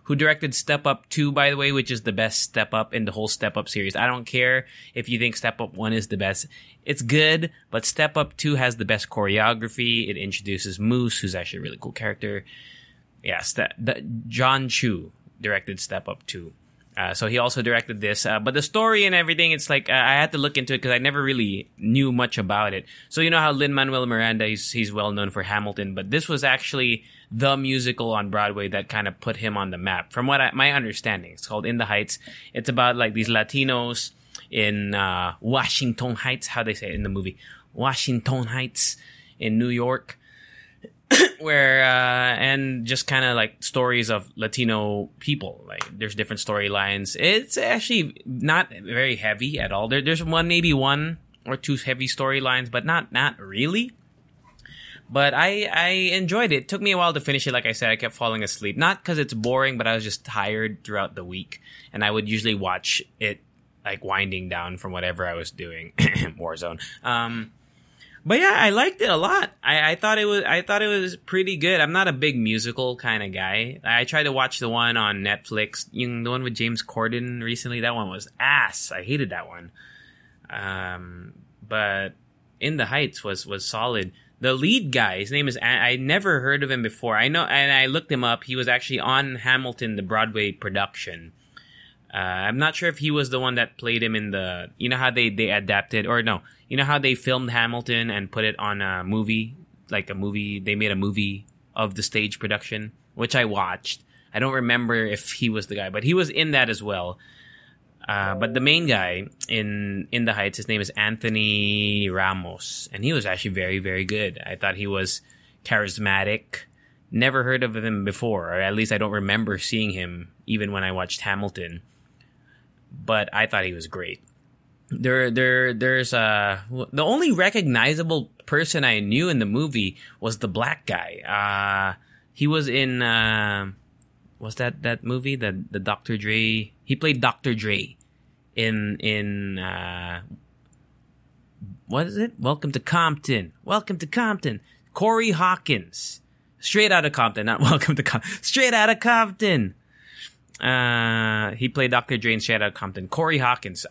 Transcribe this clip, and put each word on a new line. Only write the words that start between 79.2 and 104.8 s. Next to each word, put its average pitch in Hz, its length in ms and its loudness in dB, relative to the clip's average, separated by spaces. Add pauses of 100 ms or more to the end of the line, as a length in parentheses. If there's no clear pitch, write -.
that 82 180 -10
one. 87 240 -18 (760)
Um, 90 840 -8 (340)
but 98 460 0 (480)
In 147 160 -2
the 123 80 2
Heights 135 400 -2
was, 98 200 -4
was 98 200 -8
solid. 110 480 -2 (260)
The 131 140 2
lead 160 400 2
guy, 104 260 2
his 104 120 -4
name 143 180 0
is 120 80 -4
An-, 120 240 4
I 123 160 4
never 160 420 2
heard 139 240 0
of 135 80 -2
him 127 100 0
before. 110 360 -2
I 117 100 4
know, 160 160 0
and 139 300 4
I 131 140 6
looked 143 220 -2
him 127 140 0
up. 117 220 0
He 127 100 -6
was 127 140 -2
actually 127 320 0
on 131 340 0
Hamilton, 123 600 0
the 98 40 -4
Broadway 107 520 0
production. 95 800 -6 (800)
Uh, - 40 -4
I'm 95 400 -2
not 156 180 2
sure 175 120 -2
if 160 120 -2
he 151 120 0
was 139 200 0
the 127 80 0
one 127 160 0
that 120 220 0
played 117 240 -2
him 110 140 0
in 104 160 -2
the, 90 460 -6
you 120 100 -4
know 127 100 0
how 127 140 2
they, 120 180 2
they 104 200 0
adapted, 101 560 0
or 120 160 2
no, 110 200 0 (260)
you 131 100 -4
know 139 60 2
how 147 160 2
they 131 160 2
filmed 127 340 -2
Hamilton 117 600 0
and 101 200 -4
put 110 120 -2
it 107 160 0
on 101 240 -2
a 92 200 -2
movie, 110 520 -2 (340)
like 101 220 -4
a - 20 -6
movie, 101 460 -4
they 104 160 -2
made 104 160 0
a 98 40 0
movie 98 520 -2 (280)
of 104 200 -2
the 104 80 -4
stage 107 340 -2
production, 107 540 -4 (240)
which 117 200 -2
I 123 100 6
watched. 98 580 -4 (280)
I 107 60 -4
don't 131 160 0
remember 120 400 2